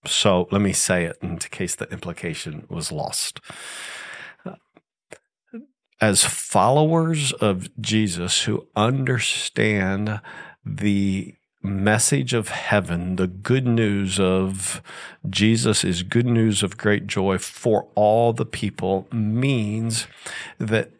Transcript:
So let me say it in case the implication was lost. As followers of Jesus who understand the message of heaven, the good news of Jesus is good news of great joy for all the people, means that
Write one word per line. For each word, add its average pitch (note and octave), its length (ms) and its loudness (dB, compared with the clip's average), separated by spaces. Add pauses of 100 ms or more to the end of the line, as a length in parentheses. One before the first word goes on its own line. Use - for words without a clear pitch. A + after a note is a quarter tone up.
So F2+ 460 2
let G2 100 2
me F#2+ 120 2
say F2 320 2
it E2+ 160 -8
in F2 160 -6
case - 380 -6
the - 160 -10
implication D#2+ 760 -10
was E2 220 -8
lost. - 480 -6 (2500)
As G#2 240 4
followers D3+ 1080 2
of F#2+ 360 0 (100)
Jesus G#2 640 0
who - 320 -2
understand G#2+ 1400 0 (460)
the G3 680 0 (260)
message A2 720 2
of A2 160 -2
heaven, F2+ 680 0
the F#2 120 0
good B2 380 0
news G2+ 540 2
of F#2+ 600 0 (480)
Jesus A2 560 4
is F2+ 180 0
good A#2 220 2
news A2+ 360 4
of F#2+ 160 -2
great G#2 300 2
joy F#2+ 300 0
for - 580 0
all A2 380 4
the A2+ 120 -2
people, F#2+ 680 -4
means A2+ 960 0 (500)
that A2 420 0